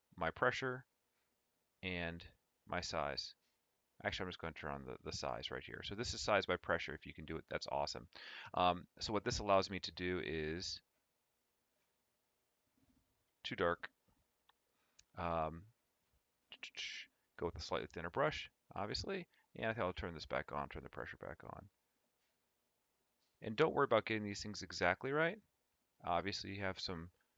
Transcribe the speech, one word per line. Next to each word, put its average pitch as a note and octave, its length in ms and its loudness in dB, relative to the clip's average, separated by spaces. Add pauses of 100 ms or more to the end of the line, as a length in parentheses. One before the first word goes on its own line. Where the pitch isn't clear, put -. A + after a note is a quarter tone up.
(200)
my E2 100 2
pressure B2+ 540 2 (1000)
and F2 400 -2 (460)
my F2+ 120 0
size. C#2+ 540 -2 (720)
Actually, G2+ 200 -2
I'm F2+ 60 -6
just - 100 -10
gonna E2 120 -6
turn D#2 180 -6
on C#2+ 160 -6
the, B1+ 100 -8 (140)
the - 60 -6
size B1+ 340 -4
right C2 140 -6
here. A#1 200 -10
So G2+ 100 -8
this A#2 200 -4
is A2 60 -6
size G2+ 260 4
by F2+ 100 2
pressure. E2 380 0
If - 120 -10
you D2 60 -10
can D#2 120 -12
do D#2+ 120 -4
it, C#2+ 140 -6
that's - 220 -2
awesome. C#2+ 340 0 (480)
Um, F2+ 320 4 (140)
so - 120 -2
what G2+ 120 2
this A#2+ 160 2
allows G2 300 8
me F#2+ 100 -2
to - 120 -6
do F2+ 320 0
is D#2+ 560 -2 (2500)
too - 140 -4
dark. F2 320 4 (1300)
Um, E2 440 0 (1800)
go E2 80 2
with E2+ 100 -2
a D#2 60 -8
slightly - 300 -2
thinner E2+ 180 -4
brush, D3+ 400 0 (260)
obviously. D3 500 -2 (300)
And A2+ 100 -2
I A2 60 2
think A2 120 0
I'll F#2 80 2
turn F2 220 -4
this D2+ 120 -10
back C#2 260 -2
on, C#2+ 160 -2
turn - 140 -10
the - 60 -10
pressure - 280 -8
back - 280 -10
on. - 200 -12 (1800)
And G#2+ 140 -4
don't D#3 180 4
worry C#3 100 6
about A2 200 8
getting G#2+ 200 0
these G2+ 180 -4
things G#2 200 -8
exactly F#2+ 500 2
right. E3 260 2 (680)
Obviously, F#2 460 0
you G2 120 -6
have F#2+ 160 -2
some E2+ 300 -6 (300)